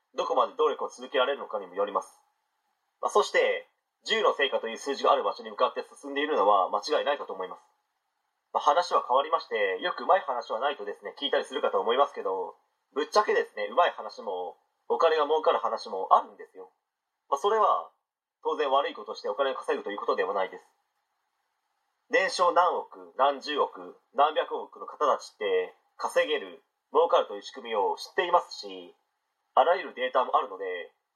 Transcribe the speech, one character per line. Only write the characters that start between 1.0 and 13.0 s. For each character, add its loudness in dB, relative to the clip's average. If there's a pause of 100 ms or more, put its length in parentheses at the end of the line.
け 0
ら 4
れ 0
る -6
の -10
か -6
に -10
も -18
よ 0
り -4
ま 0
す。 -16 (800)
ま 0
あ、 -6
そ 6
し 0
て、 2 (400)
十 0
の 4
成 0
果 -2
と -6
い -8
う -10
数 -6
字 -6
が 6
あ 6
る 0
場 -2
所 -14
に -12
向 -16
か 2
っ -6
て -6
進 -16
ん -8
で -2
い -2
る 0
の 4
は 6
間 0
違 -2
い -6
な 2
い -4
か -10
と -10
思 -8
い -8
ま -16
す。 -20 (960)
ま 0
あ、 -4
話 4
は 2
変 -2
わ 6
り -2
ま 0
し -16
て、 0
よ -2
く -8
う -8
ま 8
い -2
話 -6
は -4
な 0
い -8
と -12
で -8
す -18
ね、 -10
聞 -4
い -10
た 4
り 0
す -12
る -6
か 2
と 0
思 0
い 0
ま 4
す -10
け -8
ど、 -6 (380)
ぶ -2